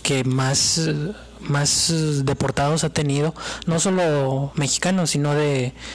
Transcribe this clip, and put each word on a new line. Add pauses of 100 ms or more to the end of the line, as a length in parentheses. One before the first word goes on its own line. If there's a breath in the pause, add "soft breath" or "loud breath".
que
más,
eh, (300)
más,
eh,
deportados
ha
tenido. (320 loud breath)
No
solo
mexicanos,
sino
de, (220 loud breath)